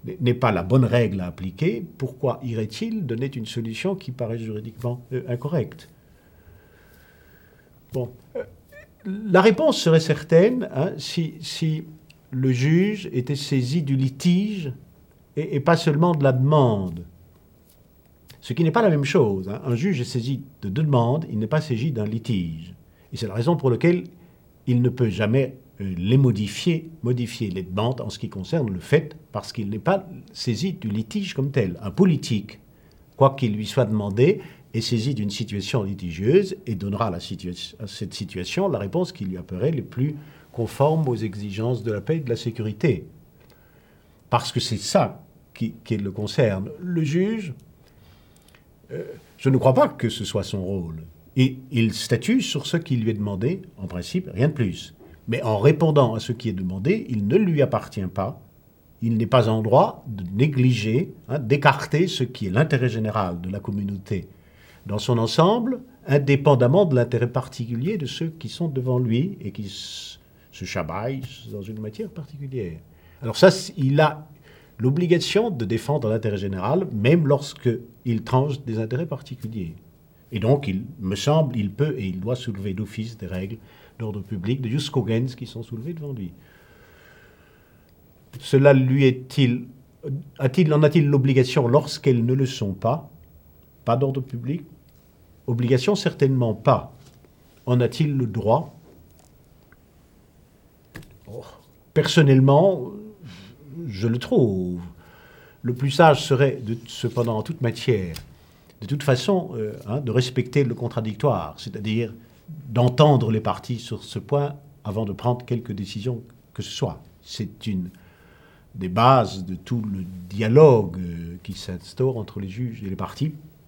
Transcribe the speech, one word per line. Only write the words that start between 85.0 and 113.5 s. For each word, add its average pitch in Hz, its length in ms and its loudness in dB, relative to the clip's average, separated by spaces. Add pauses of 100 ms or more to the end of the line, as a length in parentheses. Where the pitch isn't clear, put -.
qui 127 80 -12
sont 117 180 -12
soulevées 120 300 -10
devant 147 180 -10
lui. 95 220 -10 (2000)
Cela 139 340 6
lui 131 320 6
est-il, 127 640 2 (720)
a-t-il, 151 340 4
en 151 100 6
a-t-il 151 240 6
l'obligation 135 600 4
lorsqu'elles 127 580 2
ne 123 80 2
le 135 140 0
sont 101 260 -4
pas, 120 360 -4 (760)
pas 117 100 2
d'ordre 131 260 0
public ? 127 420 -8 (800)
Obligation, 123 480 2
certainement 135 640 2
pas. - 400 0 (720)
En 123 140 4
a-t-il 143 360 0
le 127 80 2
droit ? 110 500 0 (2500)
Oh, 117 160 -14 (500)
personnellement, 139 1000 6 (920)
je 104 220 -4
le 117 100 0
trouve. 95 640 0 (800)
Le 135 120 -2
plus 135 180 -2
sage 156 340 6
serait, 135 400 2
de, 113 100 -4 (120)
cependant, 117 500 -2
en 107 60 -4
toute - 180 -6
matière, 107 540 0 (640)
de 107 60 -10
toute 139 160 -4
façon, 160 520 0
euh, 107 180 -6 (120)
hein, 117 140 -4
de 123 120 -4
respecter 123 520 0
le 117 120 -2
contradictoire, 110 800 -2
c'est-à-dire 107 560 -4 (560)
d'entendre 123 600 4
les 107 80 2
parties 110 400 -4